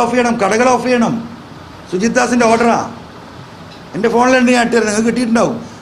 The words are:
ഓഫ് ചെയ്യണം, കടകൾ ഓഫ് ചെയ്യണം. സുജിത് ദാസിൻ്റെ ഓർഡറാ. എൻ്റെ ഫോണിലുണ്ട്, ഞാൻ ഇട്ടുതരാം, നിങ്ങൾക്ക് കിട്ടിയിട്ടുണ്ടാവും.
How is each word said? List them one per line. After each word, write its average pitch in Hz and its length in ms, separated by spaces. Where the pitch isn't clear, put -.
ഓഫ് 233 120
ചെയ്യണം, 240 280
കടകൾ 220 320
ഓഫ് 240 140
ചെയ്യണം. 226 260
സുജിത് 226 280
ദാസിൻ്റെ 240 320
ഓർഡറാ. 226 280
എൻ്റെ 208 200
ഫോണിലുണ്ട്, 254 420
ഞാൻ 233 100
ഇട്ടുതരാം, 233 220
നിങ്ങൾക്ക് 220 220
കിട്ടിയിട്ടുണ്ടാവും. 226 460